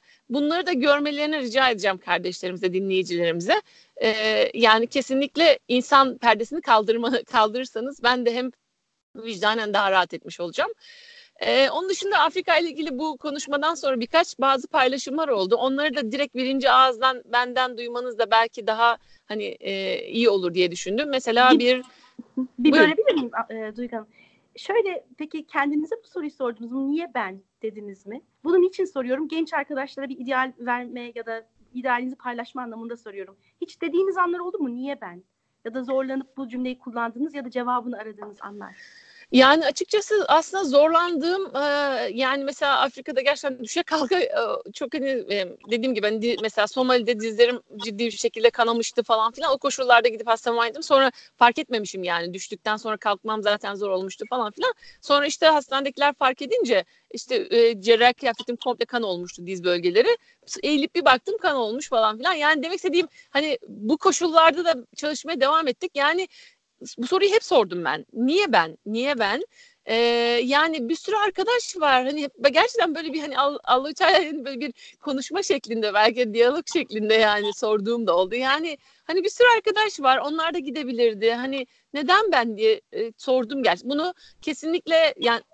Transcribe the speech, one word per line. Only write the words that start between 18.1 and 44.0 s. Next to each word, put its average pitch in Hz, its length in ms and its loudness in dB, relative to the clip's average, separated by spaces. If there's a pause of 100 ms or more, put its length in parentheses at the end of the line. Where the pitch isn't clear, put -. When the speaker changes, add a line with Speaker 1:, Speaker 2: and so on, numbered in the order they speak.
Speaker 1:
da 220 140 0
belki 226 360 2
daha 226 300 2 (280)
hani, 208 340 -8
e, 190 480 -4
iyi 233 220 2
olur 180 240 0
diye 180 180 2
düşündüm. 220 380 -4
Mesela 254 420 4
Speaker 2:
Bir 320 80 8
Speaker 1:
bir 254 240 2 (540)
Speaker 2:
bir 254 340 2
Speaker 1:
Buyurun. 311 160 8
Speaker 2:
bölebilir 427 260 2
miyim, 254 200 -2
a-, 220 200 -6
e, 214 220 -10
Duygu 240 200 -10
Hanım? 214 120 -10 (500)
Şöyle, 392 480 -2 (120)
peki 302 300 -12
kendinize 302 560 -2
bu - 40 -20
soruyu 302 240 -8
sordunuz 233 400 -8
mu? 269 200 -4
"Niye 330 220 -4
ben?" 196 280 -6 (200)
dediniz 208 440 -12
mi? 226 160 -14 (220)
Bunu 349 180 4
niçin 370 240 0
soruyorum? 269 420 -4
Genç 320 260 -4
arkadaşlara 277 560 -6
bir 262 80 -12
ideal 262 420 -2
verme 240 560 -8
ya 233 100 -12
da 226 200 -10 (280)
idealinizi 254 420 -4
paylaşma 240 460 -10
anlamında 233 360 -12
soruyorum. 196 400 -16 (240)
Hiç - 200 -14
dediğiniz 349 360 -2
anlar 349 220 -2
oldu 359 200 -8
mu? 247 160 -4
"Niye 269 260 -8
ben?" 180 220 -16 (420)
Ya 226 80 -10
da 254 100 -6
zorlanıp 262 540 -4
bu 262 120 -10
cümleyi 254 300 -6
kullandığınız 233 560 -8
ya 277 100 -8
da 254 40 -12
cevabını 247 480 -4
aradığınız 208 440 -16
anlar. 202 340 -16 (560)
Speaker 1:
Yani 269 340 6
açıkçası 403 600 -2
aslında 330 360 0
zorlandığım, 330 920 2
e, 269 40 -2 (540)
yani 269 300 -2
mesela 269 380 0
Afrika'da 262 400 -4
gerçekten 269 420 -2
düşe 320 200 -4
kalka, 311 360 0